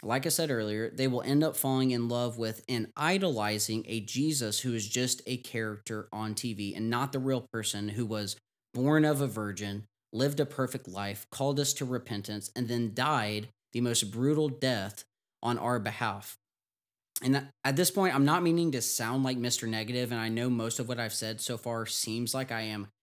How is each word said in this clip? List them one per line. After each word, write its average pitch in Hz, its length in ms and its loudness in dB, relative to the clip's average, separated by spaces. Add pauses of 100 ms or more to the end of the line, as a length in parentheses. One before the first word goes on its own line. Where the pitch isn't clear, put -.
like 123 220 0
I 165 60 0
said 160 200 2
earlier, 110 380 0
they 131 200 0
will 123 120 2
end 143 240 4
up - 140 0
falling 131 320 4
in 120 180 0
love 120 300 0
with 113 320 -4
and 120 260 -2
idolizing 113 880 2
a 113 140 -4
Jesus 123 600 0
who 127 120 0
is 110 160 -2
just 123 380 0
a 127 100 -4
character 110 760 -6
on 107 240 -4
T 117 200 -4
V 101 200 -4
and 110 140 -2
not 127 240 0
the 139 60 -2
real 131 340 0
person 104 380 -2
who 110 160 -2
was 104 280 -4 (380)
born 147 320 6
of 151 160 4
a 139 60 2
virgin, 101 580 -4 (260)
lived 143 300 0
a 139 60 2
perfect 131 420 -4
life, 98 420 -6
called 139 300 0
us 135 140 0
to 143 100 -2
repentance, 107 720 -4
and 123 100 0
then 117 280 0
died 113 540 0 (240)
the 120 100 0
most 113 280 2
brutal 147 380 2
death 117 560 -2 (380)
on 120 160 0
our 120 200 0
behalf. 104 560 -4 (880)
And 139 260 2 (140)
at 139 140 2
this 180 140 4
point, 185 240 4
I'm 139 100 6
not 165 180 6
meaning 170 300 4
to 127 80 -2
sound 123 420 0
like 131 140 0
Mister 120 300 0
Negative, 113 440 -2
and 117 100 -2
I 113 100 -2
know 117 180 0
most 117 300 0
of 117 100 -4
what 123 100 -4
I've 113 140 -4
said 110 300 -4
so 117 160 -4
far 113 260 -4
seems 113 480 -2
like 131 180 -2
I 113 120 -4
am 107 260 -6 (140)